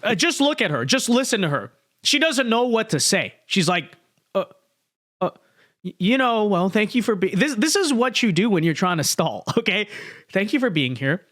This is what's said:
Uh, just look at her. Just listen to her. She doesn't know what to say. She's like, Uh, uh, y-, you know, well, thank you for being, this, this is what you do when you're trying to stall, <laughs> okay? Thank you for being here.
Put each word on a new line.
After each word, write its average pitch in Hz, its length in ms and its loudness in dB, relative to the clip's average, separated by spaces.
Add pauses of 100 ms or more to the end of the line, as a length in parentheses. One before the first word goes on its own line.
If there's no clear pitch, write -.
Uh, 233 120 0
just 285 260 0
look 285 200 2
at 208 100 2
her. 127 140 -2
Just 247 240 0
listen 240 340 2
to 170 60 0
her. 135 240 -4 (300)
She - 160 0
doesn't 277 300 2
know 226 160 2
what 220 260 0
to 147 100 0
say. 170 340 0 (120)
She's 175 220 0
like, 175 280 -2 (380)
Uh, 190 100 0 (760)
uh, 185 100 -2 (520)
y-, 180 160 -12
you 220 200 2
know, 233 260 2
well, 190 240 2
thank 214 260 -2
you 240 80 2
for 220 120 0
being, 190 240 -2
this, 285 160 0
this 285 220 0
is 359 160 0
what 247 300 0
you 220 100 2
do 190 180 2
when 180 140 2
you're 165 100 2
trying 180 240 0
to 147 60 -2
stall, 139 460 -2
<laughs> - 80 0
okay? 208 300 0 (440)
Thank 202 200 -2
you 294 80 0
for 247 100 2
being 135 260 -2
here. 135 360 -2